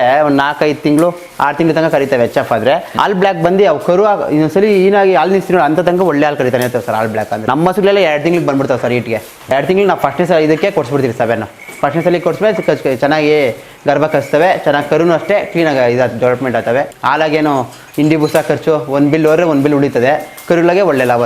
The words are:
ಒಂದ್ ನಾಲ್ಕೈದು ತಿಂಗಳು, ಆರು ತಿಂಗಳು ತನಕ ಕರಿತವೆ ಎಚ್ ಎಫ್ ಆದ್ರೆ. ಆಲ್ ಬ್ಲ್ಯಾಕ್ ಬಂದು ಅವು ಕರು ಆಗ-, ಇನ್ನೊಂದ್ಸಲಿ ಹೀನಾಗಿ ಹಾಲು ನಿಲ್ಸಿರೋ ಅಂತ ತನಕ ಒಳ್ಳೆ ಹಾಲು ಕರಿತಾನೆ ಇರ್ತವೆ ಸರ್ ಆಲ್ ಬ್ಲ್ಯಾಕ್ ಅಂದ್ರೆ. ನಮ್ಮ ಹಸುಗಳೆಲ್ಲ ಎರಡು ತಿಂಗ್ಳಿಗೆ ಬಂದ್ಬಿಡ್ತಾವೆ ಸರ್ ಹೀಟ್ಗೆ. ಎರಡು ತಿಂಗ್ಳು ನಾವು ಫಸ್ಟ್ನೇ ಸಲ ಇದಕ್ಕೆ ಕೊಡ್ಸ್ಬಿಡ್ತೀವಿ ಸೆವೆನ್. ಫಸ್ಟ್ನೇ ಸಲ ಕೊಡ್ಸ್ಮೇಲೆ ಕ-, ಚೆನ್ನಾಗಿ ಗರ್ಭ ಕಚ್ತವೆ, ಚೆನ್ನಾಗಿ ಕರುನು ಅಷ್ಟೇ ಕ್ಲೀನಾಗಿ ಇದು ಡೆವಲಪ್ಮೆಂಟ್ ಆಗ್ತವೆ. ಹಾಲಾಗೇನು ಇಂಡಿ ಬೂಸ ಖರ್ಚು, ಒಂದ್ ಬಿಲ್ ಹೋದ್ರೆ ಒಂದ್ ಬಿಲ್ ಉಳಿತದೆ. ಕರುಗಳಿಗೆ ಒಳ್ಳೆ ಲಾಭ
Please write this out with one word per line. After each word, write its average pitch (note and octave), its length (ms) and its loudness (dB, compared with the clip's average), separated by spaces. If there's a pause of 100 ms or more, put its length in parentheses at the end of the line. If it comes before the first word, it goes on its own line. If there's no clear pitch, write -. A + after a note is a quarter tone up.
(260)
ಒಂದ್ C#3 160 2
ನಾಲ್ಕೈದು D3 420 -2
ತಿಂಗಳು, D#3 240 2 (380)
ಆರು C#3+ 120 -2
ತಿಂಗಳು E3 200 2
ತನಕ D#3+ 180 0
ಕರಿತವೆ C3+ 320 2
ಎಚ್ C3 140 -2
ಎಫ್ B2 140 -2
ಆದ್ರೆ. B2 180 0 (280)
ಆಲ್ F#3+ 200 0
ಬ್ಲ್ಯಾಕ್ F#3+ 240 0
ಬಂದು F#3 260 2
ಅವು C#3+ 160 -2
ಕರು F3+ 240 2
ಆಗ-, - 240 -2
ಇನ್ನೊಂದ್ಸಲಿ D#3 340 2 (140)
ಹೀನಾಗಿ G3 360 4
ಹಾಲು F3 160 0
ನಿಲ್ಸಿರೋ F3+ 300 0
ಅಂತ D#3 220 2
ತನಕ F3+ 240 0
ಒಳ್ಳೆ D3 160 2
ಹಾಲು D3 140 -2
ಕರಿತಾನೆ B2 260 0
ಇರ್ತವೆ B2 200 -4
ಸರ್ A2 120 -2
ಆಲ್ A2+ 140 -2
ಬ್ಲ್ಯಾಕ್ G#2+ 220 -4
ಅಂದ್ರೆ. A2 160 -6
ನಮ್ಮ D#3+ 180 2
ಹಸುಗಳೆಲ್ಲ G3 400 2
ಎರಡು D3 160 -2
ತಿಂಗ್ಳಿಗೆ E3 240 0
ಬಂದ್ಬಿಡ್ತಾವೆ C3+ 360 0
ಸರ್ B2 120 -2
ಹೀಟ್ಗೆ. A2+ 220 -4 (360)
ಎರಡು C#3+ 140 -2
ತಿಂಗ್ಳು G3 220 2
ನಾವು D#3 140 -2
ಫಸ್ಟ್ನೇ C#3+ 260 -2
ಸಲ D#3+ 160 4
ಇದಕ್ಕೆ D#3+ 300 0
ಕೊಡ್ಸ್ಬಿಡ್ತೀವಿ C3 440 -2
ಸೆವೆನ್. A2+ 240 -2 (360)
ಫಸ್ಟ್ನೇ D3 260 -2
ಸಲ F3 200 0
ಕೊಡ್ಸ್ಮೇಲೆ F#3+ 420 -2
ಕ-, C3+ 340 -2
ಚೆನ್ನಾಗಿ D3+ 300 2 (560)
ಗರ್ಭ C#3+ 160 0 (100)
ಕಚ್ತವೆ, D3+ 340 0 (160)
ಚೆನ್ನಾಗಿ C#3+ 260 0
ಕರುನು E3 280 2
ಅಷ್ಟೇ G3+ 180 -2 (140)
ಕ್ಲೀನಾಗಿ C3+ 440 0
ಇದು A#2 280 -2
ಡೆವಲಪ್ಮೆಂಟ್ B2 380 0
ಆಗ್ತವೆ. A#2+ 220 -2 (240)
ಹಾಲಾಗೇನು D3+ 480 0 (480)
ಇಂಡಿ D#3 200 2
ಬೂಸ D#3 120 -2 (140)
ಖರ್ಚು, D3+ 260 0 (220)
ಒಂದ್ C#3+ 160 2
ಬಿಲ್ D#3 180 2
ಹೋದ್ರೆ E3+ 220 2
ಒಂದ್ C#3 120 2
ಬಿಲ್ D3 140 2
ಉಳಿತದೆ. C3+ 340 0 (360)
ಕರುಗಳಿಗೆ F3 420 2
ಒಳ್ಳೆ C3 220 0
ಲಾಭ A#2+ 120 0